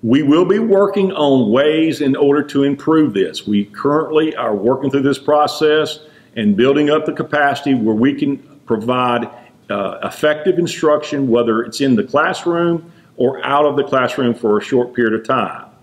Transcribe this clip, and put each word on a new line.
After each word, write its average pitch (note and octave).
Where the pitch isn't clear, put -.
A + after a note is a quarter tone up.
We B2+
will D#3
be G3+
working G3
on C3+
ways D#3
in C#3
order D3
to C#3
improve C#3+
this. F#2+
We G2+
currently D#3
are A2+
working B2+
through C#3
this C3+
process D3+
and G#2
building C#3
up D3+
the D#3+
capacity C#3+
where A2
we C3
can C#3+
provide, A#2+
uh, G2
effective D3+
instruction, D3
whether A#2
it's -
in C3+
the G2+
classroom E3+
or C3
out C#3
of C3+
the C#3
classroom B2+
for G#2+
a G#2
short B2
period A2+
of A2
time. A#2+